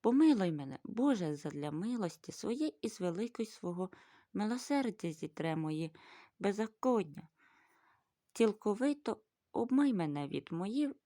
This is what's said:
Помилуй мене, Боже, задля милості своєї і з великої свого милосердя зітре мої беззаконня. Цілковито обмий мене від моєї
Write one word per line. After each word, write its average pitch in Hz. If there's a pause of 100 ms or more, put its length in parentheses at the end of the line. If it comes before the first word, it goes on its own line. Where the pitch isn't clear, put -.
Помилуй 240
мене, 139
Боже, 208
задля 147
милості 190
своєї 294
і 226
з -
великої 196
свого 180 (440)
милосердя 226
зітре 160
мої 156 (480)
беззаконня. 202 (1040)
Цілковито 220 (340)
обмий 262
мене 147
від -
моєї 233 (100)